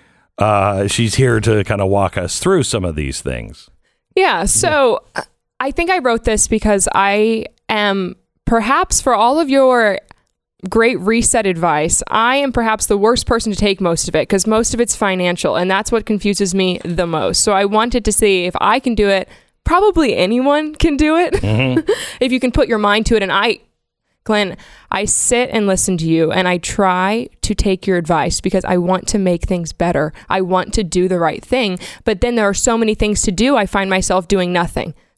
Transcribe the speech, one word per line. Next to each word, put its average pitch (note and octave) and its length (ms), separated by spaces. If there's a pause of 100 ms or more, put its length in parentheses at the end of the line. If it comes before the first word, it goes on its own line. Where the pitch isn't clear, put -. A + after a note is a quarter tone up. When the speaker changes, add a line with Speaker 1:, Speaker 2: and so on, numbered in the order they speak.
(380)
Speaker 1:
Uh, G2+ 480
she's A2+ 300
here A#2+ 240
to G#2+ 240
kinda G2+ 240
walk G2 320
us F2+ 200
through F3+ 240
some G2+ 220
of D#2+ 100
these C#2+ 240
things. A#1 500 (460)
Speaker 2:
Yeah, A#3 300
so, C#4+ 560 (140)
uh, - 80 (360)
I C4+ 120
think E4+ 180
I F#4 80
wrote A#3 280
this G#3+ 220
because G#3+ 460
I G#3+ 520 (220)
am, G3 480 (300)
perhaps B3 560
for B3+ 140
all A#3+ 240
of D4+ 100
your B3+ 480 (720)
Great A3+ 300
Reset A3+ 460
advice, E3 640
I A#3+ 260
am C#4 160
perhaps A3 340
the G3+ 120
worst A3+ 280
person A3+ 280
to F3+ 40
take G3 220
most E3+ 300
of - 60
it D3+ 120
'cause F#3+ 180
most A3 280
of A#3 80
it's - 140
financial, F3+ 600
and F3+ 160
that's G3+ 180
what A3 160
confuses G3 480
me F#3 300
the F3 240
most. D#3+ 360
So G#3+ 100
I G3 100
wanted A3 400
to G#3+ 80
see G3 340
if F3+ 140
I A3+ 220
can A#3+ 120
do G3+ 140
it. G3 220 (340)
Probably F4 540
anyone C#4 580
can D4+ 220
do D4+ 180
it F4 180
<laughs> - 80
Speaker 1:
Mm-hmm. A#2+ 480 (300)
Speaker 2:
if B3+ 140
you B3+ 80
can B3+ 100
put C4 160
your A3+ 100
mind G#3 280
to A#3 100
it. G#3 80
And F#3 80
I, G#3 280 (680)
Glenn, G#3 320 (340)
I G3+ 140
sit B3 480
and G#3 120
listen F#3 340
to D#3+ 60
you, D#3+ 240
and F3+ 160
I F3+ 120
try F#3+ 720 (120)
to G3+ 140
take F#3+ 320
your F#3 100
advice D#3+ 440
because F#3 240
I F#3 120
want F3+ 320
to A3 80
make F#3 260
things F3 280
better. D#3+ 400 (180)
I F#3+ 120
want F#3 320
to A3 100
do F3+ 240
the F3+ 120
right D#3+ 240
thing. G#3+ 360 (240)
But G#3+ 160
then A#3+ 160
there G#3 140
are G3 40
so A3+ 240
many A3 180
things G#3 260
to G#3 100
do, B3 240
I G#3 100
find G3 240
myself F#3 380
doing F3+ 240
nothing. E3+ 420 (240)